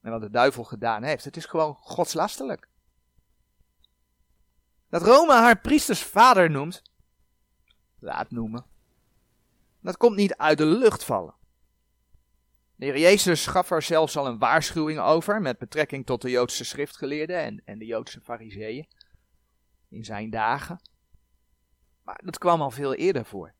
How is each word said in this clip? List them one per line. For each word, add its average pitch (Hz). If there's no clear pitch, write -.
En 110
wat 113
de 107
duivel 123
gedaan 110
heeft. 143
Het -
is 160
gewoon 156
godslastelijk. -
Dat 170
Rome 277
haar 233
priesters 262
vader 202
noemt, 151
laat -
noemen, 113
dat 180
komt 226
niet 196
uit 156
de 156
lucht 214
vallen. 95
De 131
Heer 139
Jezus 180
gaf -
er 160
zelfs 160
al 139
een 117
waarschuwing 151
over 165
met 131
betrekking 135
tot 123
de 127
Joodse 123
schriftgeleerden 151
en, 151
en 107
de 110
Joodse 110
fariseeën 110
in 113
zijn 107
dagen. 113
Maar -
dat 170
kwam 170
al 139
veel 135
eerder 156
voor. 90